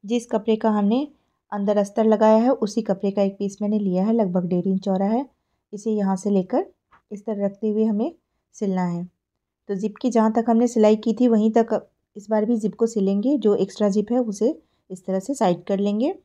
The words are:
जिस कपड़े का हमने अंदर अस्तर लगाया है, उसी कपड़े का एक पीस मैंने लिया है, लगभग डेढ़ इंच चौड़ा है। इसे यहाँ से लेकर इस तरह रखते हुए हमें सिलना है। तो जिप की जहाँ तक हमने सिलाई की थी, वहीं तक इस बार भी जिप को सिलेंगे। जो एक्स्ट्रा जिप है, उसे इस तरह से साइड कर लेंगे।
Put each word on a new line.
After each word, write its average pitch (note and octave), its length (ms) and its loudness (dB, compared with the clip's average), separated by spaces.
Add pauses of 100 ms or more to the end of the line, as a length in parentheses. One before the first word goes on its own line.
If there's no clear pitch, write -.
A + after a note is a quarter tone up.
जिस A3+ 200 -4
कपड़े A3 300 -2
का A3 140 -2
हमने G#3+ 380 0 (440)
अंदर G3+ 260 0
अस्तर G3+ 280 0
लगाया A3 300 4
है, A#3 140 4
उसी A3 320 0
कपड़े G3 300 -2
का G3+ 100 -2
एक G3 180 0
पीस G3+ 220 -6
मैंने G#3 180 0
लिया F#3 260 0
है, A3+ 80 0
लगभग F#3 320 0
डेढ़ F3 220 -2
इंच F#3+ 180 0
चौड़ा G3 200 0
है। A#3 240 -2 (440)
इसे G#3+ 180 -6
यहाँ G3 240 0
से F#3+ 140 -4
लेकर G3+ 360 0 (460)
इस G#3 140 -14
तरह G3+ 200 -4
रखते G3 240 -4
हुए G#3+ 160 2
हमें A3+ 300 -2 (380)
सिलना F#3 300 -2
है। F3 220 -4 (640)
तो G3+ 60 -2
जिप G#3+ 260 -4
की B3+ 80 0
जहाँ A3 220 2
तक A3+ 160 0
हमने A#3 200 4
सिलाई A3 280 4
की A3 180 -2
थी, B3 140 2
वहीं A3 240 4
तक A3+ 380 0 (260)
इस G#3 140 -18
बार G#3+ 160 0
भी A#3 120 0
जिप G#3 180 -2
को A3+ 120 0
सिलेंगे। G#3+ 500 0
जो G#3 180 2
एक्स्ट्रा G3 340 -2
जिप G#3 220 -2
है, B3 80 0
उसे A3+ 420 -2 (280)
इस F#3 160 -14
तरह F#3+ 140 -2
से F#3+ 140 -6
साइड F3+ 300 0
कर G3 160 -2
लेंगे। G#3+ 460 -2